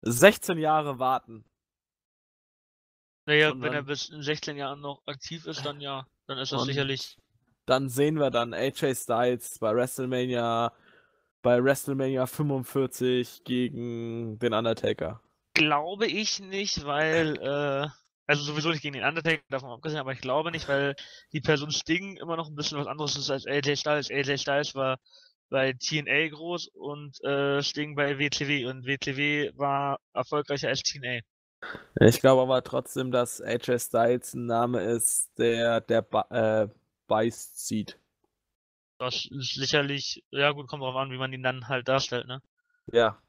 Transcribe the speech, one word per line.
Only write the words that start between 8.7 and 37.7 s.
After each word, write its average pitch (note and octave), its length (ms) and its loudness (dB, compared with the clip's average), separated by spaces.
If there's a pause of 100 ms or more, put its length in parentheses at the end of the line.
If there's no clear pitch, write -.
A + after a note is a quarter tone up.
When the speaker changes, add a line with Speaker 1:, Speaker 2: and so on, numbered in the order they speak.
Speaker 1:
Styles B2 600 0
bei A2 180 2
WrestleMania, B2 960 0 (680)
bei B2 220 6
WrestleMania C3+ 640 2
fünfundvierzig B2+ 1160 0
gegen A#2 920 -4
den A#2 160 2
Undertaker. A2 680 0 (360)
Speaker 2:
Glaube D3+ 500 2
ich G#3 340 -2
nicht, G3 460 -4
weil, D#3 560 2
äh, C#3+ 460 0 (400)
also D3 160 4
sowieso D3+ 260 -2
nicht D#3 120 0
gegen C#3+ 140 -8
den A2+ 80 -6
Undertaker, D#3 460 0
davon C3+ 200 -6
abgesehen, D3+ 300 -6
aber C3 120 -6
ich A#2+ 80 -6
glaube D3+ 320 0
nicht, E3 160 -8
weil C#3 280 2 (360)
die D3+ 100 -4
Person D3+ 280 2
Sting F3+ 480 -2
immer E3 180 -6
noch E3 140 -6
ein D3+ 60 -14
bisschen D3+ 240 -4
was C#3+ 80 -4
anderes D3 280 -4
ist C#3 140 -6
als C3+ 160 -2
A C3+ 80 -2
J C#3+ 240 2
Styles. D3 320 0
A C3+ 60 -4
J C#3 240 0
Styles C#3+ 340 0
war C3 240 0 (520)
bei C3+ 240 2
T D3+ 260 -2
N C#3+ 100 -6
A D3 180 4
groß D#3+ 420 -6
und, D3 540 -12
äh, C#3 380 2
Sting D3 340 -4
bei C#3+ 220 0
W C#3+ 140 0
C C#3+ 160 -2
W. C#3 180 0
Und C3 200 -8
W C3+ 120 -2
C C3+ 180 -4
W D3 400 0
war C#3 440 0 (140)
erfolgreicher C#3+ 560 -2
als C3+ 120 -2
T - 160 -4
N B2 240 -6
A. - 840 -2
Speaker 1:
Ich A2+ 140 8
glaube C3 220 6
aber B2+ 220 2
trotzdem, C3 480 -4
dass B2 300 -2
A A#2 160 -2
J B2 220 0
Styles A#2+ 540 2
ein A#2+ 140 -6
Name A#2 340 0
ist, - 560 -2
der, A#2 440 2
der A2+ 200 2
ba-, A2 260 0 (360)
äh, G#2 60 -2 (380)
beißt - 600 -2
zieht. - 320 -4 (1000)